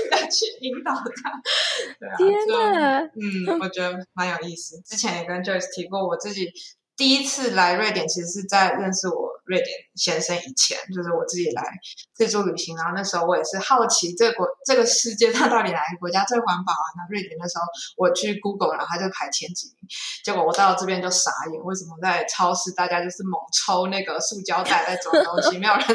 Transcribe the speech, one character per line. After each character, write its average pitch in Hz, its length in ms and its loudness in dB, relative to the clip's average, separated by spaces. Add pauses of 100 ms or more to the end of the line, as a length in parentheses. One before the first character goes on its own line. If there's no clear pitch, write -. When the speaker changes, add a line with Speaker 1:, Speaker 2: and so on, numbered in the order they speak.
(120)
Speaker 1:
的 311 60 4 (120)
去 - 160 0 (160)
引 254 220 -6
导 294 100 0
他。 - 480 -8 (580)
对 - 100 -12
啊， - 80 -8
Speaker 2:
天 403 300 6
哪！ 370 540 4
Speaker 1:
就， 320 140 -4
嗯， 190 440 0
我 190 100 -2
觉 180 120 -4
得 180 160 -2 (160)
蛮 180 160 -2
有 165 180 -2
意 170 80 -10
思。 - 260 -14
之 - 140 -12
前 190 220 -2
也 170 80 -6
跟 180 180 -4
Joyce 185 320 -2
提 175 120 -8
过， 190 200 -2
我 170 80 0
自 202 160 -6
己 185 200 -4 (440)
第 269 200 6
一 269 100 0
次 247 260 -2
来 180 220 4
瑞 208 180 0
典 180 160 -2
其 175 140 -4
实 170 60 -6
是 196 160 -8
在 190 300 4
认 190 200 -2
识 185 140 -2
我 - 220 -2 (160)
瑞 185 120 0
典 - 120 0 (260)
先 160 260 0
生 175 160 -2
以 131 160 -8
前， - 240 2 (180)
就 180 60 -4
是 170 100 -4
我 165 140 0
自 180 120 -4
己 170 140 0
来 - 120 -4 (500)
自 226 140 2
助 202 160 2
旅 175 120 0
行， 165 200 -6
然 165 100 -4
后 175 80 -2
那 196 100 -4
时 185 140 -2
候 170 80 0
我 180 100 4
也 156 80 0
是 - 140 -4
好 - 300 4
奇 175 260 0
这 233 160 6
个 233 40 -2
国-， 180 140 0 (180)
这 262 100 4
个 233 100 8
世 233 300 0
界 226 160 4
它 254 160 4
到 233 160 4
底 180 80 0
哪 170 80 -2
个 165 200 -4
国 175 100 -4
家 190 160 2
最 240 140 0
环 185 260 0
保 175 80 0
啊？ 151 120 -2 (120)
那 175 120 -12
瑞 202 140 -4
典 160 160 -12
那 175 80 -6
时 175 100 -6
候 170 60 -2 (340)
我 175 160 4
去 208 280 -2
Google， 190 340 -2
然 - 40 -6
后 156 80 -4
它 170 100 -4
就 190 160 -2
排 143 180 -6
前 151 220 -4
几 - 140 -10 (120)
名， 190 80 -20 (360)
结 202 100 -2
果 175 120 2
我 - 80 2
到 190 220 6
这 185 100 -2
边 185 160 0
就 180 80 -2
傻 165 220 2 (200)
眼， 160 120 -8
为 185 100 -4
什 175 120 -8
么 165 160 -18
在 175 240 0
超 180 280 2
市 180 200 -4
大 180 120 0
家 175 160 0
就 180 80 -2
是 190 140 -10
猛 185 160 -2 (140)
抽 185 340 2
那 196 160 -2
个 160 160 -4
塑 202 220 -6
胶 180 200 -2
袋 180 240 2
在 180 120 -2
装 - 260 4
东 - 260 0
西， 180 80 -2
Speaker 2:
<laughs> - 20 -6
Speaker 1:
没 196 60 -2
有 214 100 6
人 - 180 2